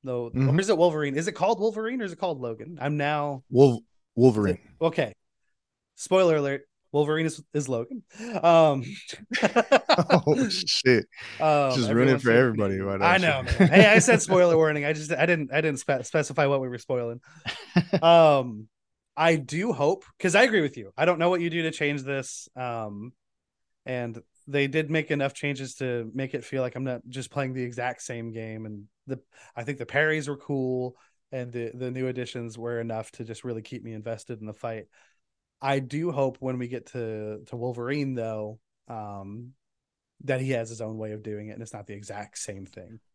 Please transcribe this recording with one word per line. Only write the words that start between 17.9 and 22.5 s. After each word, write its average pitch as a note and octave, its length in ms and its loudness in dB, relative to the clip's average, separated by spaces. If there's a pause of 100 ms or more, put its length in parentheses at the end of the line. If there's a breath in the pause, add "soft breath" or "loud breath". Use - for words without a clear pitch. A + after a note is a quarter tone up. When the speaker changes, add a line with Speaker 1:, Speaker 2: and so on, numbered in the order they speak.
Speaker 1:
Um, C#3+ 640 6 (480)
I E3 200 4
do D#3 380 -4
hope, D3 300 -2 (160)
'cause F3+ 160 0
I A3 80 8
agree G#3+ 180 2
with C#3+ 160 -4
you. G2 200 -16
I D3+ 80 2
don't E3+ 140 2
know E3+ 100 2
what F3+ 120 0
you E3+ 80 -2
do E3 140 -4
to D#3+ 80 -2
change D3 320 -4
this. C3+ 520 -8